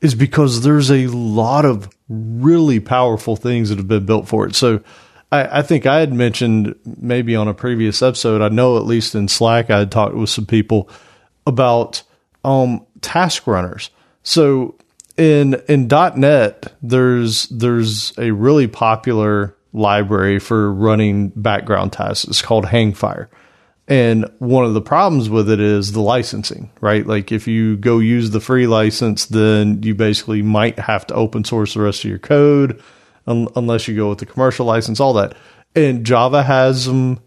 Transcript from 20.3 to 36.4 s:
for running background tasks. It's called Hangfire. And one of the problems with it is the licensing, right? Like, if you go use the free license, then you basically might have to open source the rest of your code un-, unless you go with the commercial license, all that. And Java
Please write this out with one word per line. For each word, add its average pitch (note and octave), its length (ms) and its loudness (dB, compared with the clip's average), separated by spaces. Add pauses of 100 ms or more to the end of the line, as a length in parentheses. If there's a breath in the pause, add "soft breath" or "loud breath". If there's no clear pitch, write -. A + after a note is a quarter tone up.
for G#2 340 -2
running G#2 640 0
background G2+ 580 -2
tasks. - 340 -6
It's - 160 -4
called A2 240 0
Hangfire. G#2 640 -2 (600 soft breath)
And A#2 500 2
one B2+ 260 2
of A2 100 0
the G#2+ 60 0
problems D3 480 0
with G#2+ 220 0
it G#2+ 100 2
is G#2 320 0
the A2 80 -4
licensing, A2 720 -4 (100)
right? G#2 240 0
Like, G#2 280 -4
if A2 160 -6
you A2 280 0
go A#2 220 2
use A2+ 320 2
the G#2+ 100 -2
free B2+ 280 0
license, G#2+ 580 0
then G#2+ 560 2
you A2 120 -2
basically G#2+ 460 -2
might G#2+ 380 0
have G2+ 300 -4
to - 60 -10
open A2 300 -2
source G#2+ 300 -4
the G#2+ 60 -4
rest G2+ 240 -2
of G#2+ 60 -4
your F#2+ 100 -8
code C#3+ 600 2 (460 soft breath)
un-, A#2 300 -2
unless A#2 320 -2
you G#2+ 80 -4
go G#2 120 0
with G2+ 100 -4
the - 80 -12
commercial B2+ 400 -2
license, A2+ 340 -2
all C3+ 140 2
that. G2+ 200 0 (400 loud breath)
And C3 320 0
Java B2+ 380 4